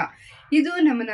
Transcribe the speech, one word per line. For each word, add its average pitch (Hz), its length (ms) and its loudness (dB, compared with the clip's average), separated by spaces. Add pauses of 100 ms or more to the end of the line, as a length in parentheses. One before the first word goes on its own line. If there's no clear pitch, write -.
(540)
ಇದು 320 220 0
ನಮ್ಮನ್ನ 240 380 0